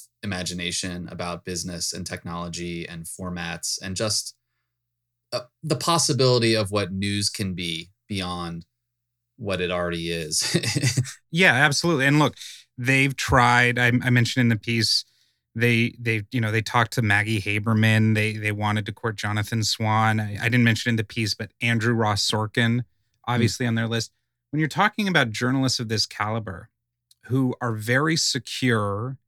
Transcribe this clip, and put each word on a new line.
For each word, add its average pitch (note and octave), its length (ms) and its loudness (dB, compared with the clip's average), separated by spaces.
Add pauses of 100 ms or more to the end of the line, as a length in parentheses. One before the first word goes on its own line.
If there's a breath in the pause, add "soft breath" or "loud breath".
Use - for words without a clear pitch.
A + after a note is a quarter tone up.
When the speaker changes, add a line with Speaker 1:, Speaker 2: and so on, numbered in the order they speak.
(220)
Speaker 1:
imagination F2+ 880 -6
about F2 360 -8
business E2+ 480 -6
and F2+ 120 -8
technology F2 800 -8
and E2 180 -12
formats E2+ 760 -8
and F#2+ 140 -8
just, G#2+ 400 -4 (960)
uh, A#2+ 100 -4 (220)
the D3+ 140 -2
possibility B2+ 760 2
of G#2+ 160 0
what G2+ 220 -2
news G2+ 380 -2
can F#2+ 240 -4
be E2+ 380 -6 (160)
beyond F2 580 -6 (720)
what F#2+ 240 -4
it F2+ 100 -2
already F2 400 -2
is. D#2+ 460 -2 (580 loud breath)
<laughs> - 140 -20
Speaker 2:
Yeah, E3+ 240 4
absolutely. D3 540 2
And D3 100 6
look, D3 180 4 (420 loud breath)
they've C3+ 380 2
tried, A#2+ 640 4
I, B2 100 4
I A#2+ 220 2
mentioned B2 320 4
in A#2+ 80 6
the A#2 60 4
piece, A2+ 500 0 (480)
they, A#2 460 2
they, A2+ 320 -2
you B2+ 100 0
know, A2 100 0
they A2+ 100 2
talked A2+ 320 0
to - 80 0
Maggie G#2 400 2
Haberman. A2 760 4
They, G#2+ 220 0
they G#2+ 140 -4
wanted G#2 360 -2
to A2 60 -8
court A2 240 -6
Jonathan G#2+ 460 -2
Swan. A2 560 2
I, G#2 220 -6
I - 40 -2
didn't B2 180 4
mention A#2 260 2
in A#2 60 2
the A2 80 0
piece, G#2+ 320 -4
but G#2+ 160 -10 (100)
Andrew A#2 320 2
Ross A2 340 0
Sorkin, A#2 500 0
Speaker 1:
Hmm. - 20 0 (480)
Speaker 2:
obviously A#2+ 400 0
on A#2 80 0
their A2+ 120 -2
list. A2+ 240 -4 (380)
When D3 100 -4
you're D#3 100 0
talking G3+ 380 0
about D3+ 220 2
journalists B2+ 500 0
of A2+ 100 -6
this A2 160 0
caliber G#2+ 640 -6 (560)
who B2+ 360 0
are A#2 120 -4
very B2+ 420 0
secure A#2 1000 -2 (100)